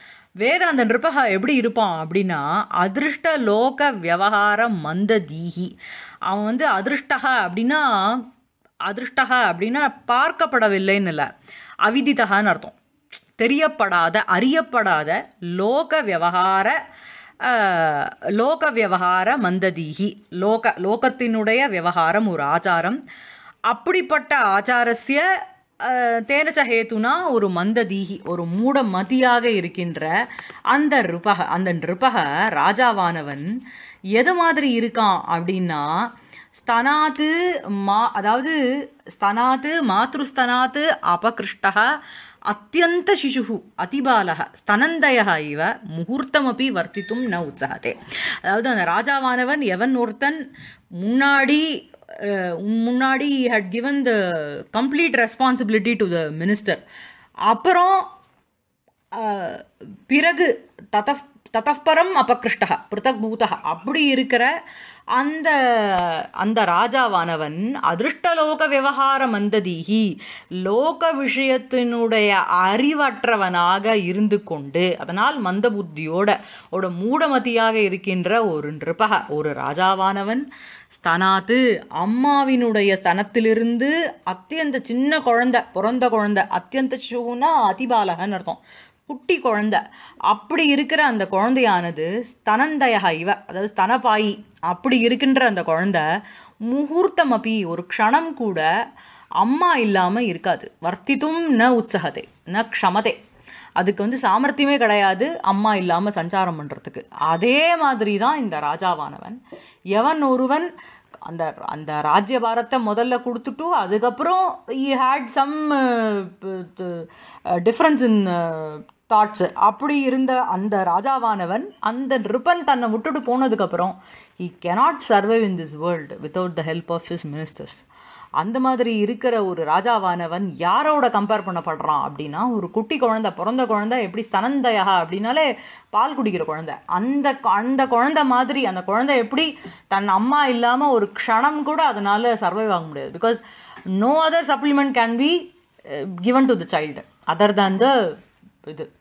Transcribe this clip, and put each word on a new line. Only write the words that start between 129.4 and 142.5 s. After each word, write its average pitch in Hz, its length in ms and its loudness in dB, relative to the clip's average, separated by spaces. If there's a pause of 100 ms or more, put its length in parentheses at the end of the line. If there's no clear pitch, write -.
ஒரு 175 200 -4
ராஜாவானவன் 180 880 0
யாரோட 254 540 2
கம்பேர் 208 400 0
பண்ணப்படுறான் 156 640 -2
அப்படின்னா, 151 420 -4
ஒரு 202 200 -4
குட்டி 220 260 -2
குழந்தை, 220 340 0
பிறந்த 233 340 -2
குழந்தை 220 380 0
எப்படி 202 280 -6
ஸ்தனந்தயா 233 520 2
அப்படின்னாலே 202 720 0 (320)
பால் 262 320 0
குடிக்கிற 185 220 -2
குழந்தை, 156 320 -8 (100)
அந்த 269 480 0
கு-, 269 140 -6
அந்த 247 400 2
குழந்தை 269 360 2
மாதிரி 262 420 0
அந்த 185 180 -4
குழந்தை 254 340 2
எப்படி 269 400 -2 (300)
தன் 196 200 -2
அம்மா 254 380 2
இல்லாம 247 440 2
ஒரு 208 300 2
க்ஷணம் 277 440 0
கூட 311 200 0
அதனால 220 500 2
சர்வைவ் 208 360 -2